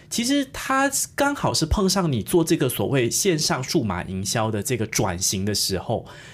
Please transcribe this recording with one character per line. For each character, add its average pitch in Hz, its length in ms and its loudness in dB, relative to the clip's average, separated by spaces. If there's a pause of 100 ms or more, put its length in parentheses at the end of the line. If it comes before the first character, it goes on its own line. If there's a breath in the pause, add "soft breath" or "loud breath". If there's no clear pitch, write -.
其 - 140 -2
实 269 280 2
它 269 380 0 (260)
刚 285 200 2
好 135 180 0
是 - 120 0
碰 185 240 2
上 180 220 2
你 117 100 0
做 170 220 4
这 165 140 2
个 143 100 2
所 107 200 -2
谓 117 220 2
线 175 280 2
上 147 260 -2
数 139 200 0
码 90 200 -2
营 95 220 -6
销 110 240 0
的 104 120 -2
这 120 160 -2
个 107 100 -2
转 95 300 0
型 92 280 -2
的 104 80 0
时 92 240 -2
候， - 280 -4 (280 loud breath)